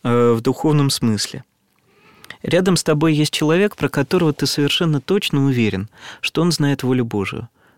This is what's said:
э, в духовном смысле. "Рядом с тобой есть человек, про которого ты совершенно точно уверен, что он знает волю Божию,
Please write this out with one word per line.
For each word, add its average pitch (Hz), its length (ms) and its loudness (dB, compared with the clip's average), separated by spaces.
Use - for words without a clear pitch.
э, 120 280 4
в 113 80 2
духовном 139 500 2
смысле. 117 540 -2
"Рядом 180 340 2
с - 60 -2
тобой 156 320 2
есть 147 200 0
человек, 175 420 0
про 143 140 -2
которого 156 420 0
ты 143 140 -2
совершенно 147 540 0
точно 170 440 -2
уверен, 107 440 0
что - 180 -4
он 170 120 2
знает 143 300 -2
волю 127 220 0
Божию, 110 440 -6